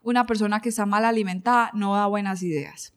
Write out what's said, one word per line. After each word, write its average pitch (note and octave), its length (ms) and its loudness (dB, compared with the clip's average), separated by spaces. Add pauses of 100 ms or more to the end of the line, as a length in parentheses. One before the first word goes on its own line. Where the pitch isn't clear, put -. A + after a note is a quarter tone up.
una A#3+ 220 2
persona G#3+ 360 0
que A#3 80 -2
está A3 160 -2
mal G#3 180 2
alimentada A3+ 680 2
no G3+ 220 0
da G#3 120 2
buenas G3 360 -2
ideas. D#3 540 -6